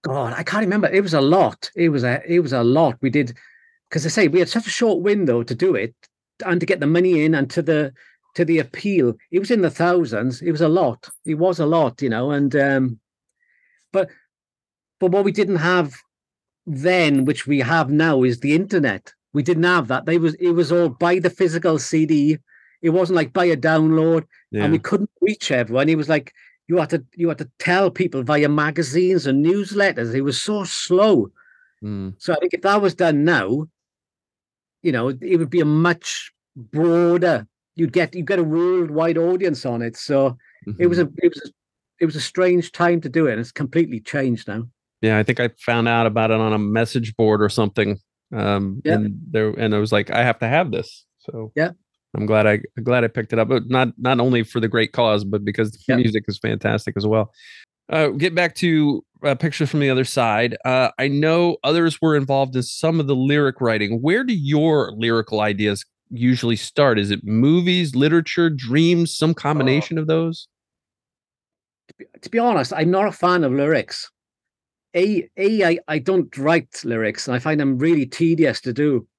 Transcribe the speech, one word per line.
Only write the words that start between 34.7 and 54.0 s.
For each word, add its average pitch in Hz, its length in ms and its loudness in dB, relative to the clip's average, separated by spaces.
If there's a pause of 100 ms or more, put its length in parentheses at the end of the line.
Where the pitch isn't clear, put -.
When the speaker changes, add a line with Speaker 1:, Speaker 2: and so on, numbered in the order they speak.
Speaker 1:
you 175 100 0
know, 123 160 -2
it 151 300 -2
would 151 120 -2
be 175 100 0
a 156 40 2
much 165 640 0 (260)
broader. 170 880 0 (300)
You'd 165 180 -2
get, 165 220 0
you'd 170 140 -8
get 196 100 0
a 175 60 2
worldwide 165 760 0
audience 170 480 -2
on 117 160 -4
it. 117 140 -8
So 135 420 0 (400)
it 175 80 2
was 175 120 2
Speaker 2:
Mm-hmm. 156 200 -2
Speaker 1:
a, - 80 0
it - 80 6
was - 100 -14
a, - 80 -18 (500)
it 165 40 0
was 151 100 -4
a 151 40 -6
strange 180 500 0
time 175 300 0
to 151 80 -10
do 156 180 0
it, 123 60 0
and 107 80 -4
it's 117 100 -8
completely 143 480 -4
changed 127 480 -4
now. 113 220 -8 (320)
Speaker 2:
Yeah, 110 180 4
I 107 60 2
think 123 160 0
I 120 80 0 (100)
found 117 300 0
out 117 180 2
about 110 240 0
it 110 80 2
on 110 140 0
a 107 80 0
message 110 560 -2
board 107 260 2
or 104 60 2
something. 104 500 0 (340)
Um, 101 520 -4
Speaker 1:
Yeah. 151 100 2
Speaker 2:
and 104 240 -2 (140)
there, 110 180 0
and 107 240 -2
I 107 40 0
was 107 120 -2
like, 104 220 0
"I 120 100 0
have 120 160 0
to 117 80 -4
have 151 240 0
this." - 340 -8 (140)
So 110 380 -14
Speaker 1:
Yeah. 165 160 -2 (420)
Speaker 2:
I'm 104 100 -4
glad 107 220 2
I, 104 140 2 (240)
glad 120 180 2
I 117 60 0
picked 110 240 -6
it 113 80 0
up, 113 80 2
but 120 200 0
not, 127 200 2 (100)
not 127 220 0